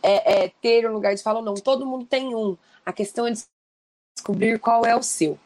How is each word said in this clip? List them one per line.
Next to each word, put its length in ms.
é, 420
é 80
ter 260
um 60
lugar 200
de 80
fala 180
ou 40
não, 80
todo 320
mundo 220
tem 280
um. 220
A 80
questão 320
é 60
descobrir 420
qual 280
é 100
o 60
seu. 440